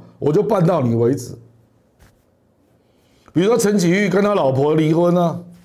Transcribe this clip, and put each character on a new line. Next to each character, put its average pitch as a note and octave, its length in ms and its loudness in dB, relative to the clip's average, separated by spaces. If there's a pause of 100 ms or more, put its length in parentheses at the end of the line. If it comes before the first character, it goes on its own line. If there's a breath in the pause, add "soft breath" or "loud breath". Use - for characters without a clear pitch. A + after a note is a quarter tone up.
(180 loud breath)
，“我 C#3+ 140 -2
就 G3+ 100 0
办 G3 220 0
到 E3+ 160 0
你 A#2+ 140 0
为 A#2 200 0
止。” - 220 -12 (2000 soft breath)
比 D3+ 60 0
如 F#3 60 0
说 A#3 120 2
陈 G#3 200 0
启 E3+ 120 2
玉 G3 180 0
跟 F3 140 0
他 G#3 120 0
老 C#3+ 180 0
婆 C#3+ 220 0
离 D#3 200 0
婚 F3 220 2
啊， E3+ 240 -2 (240 soft breath)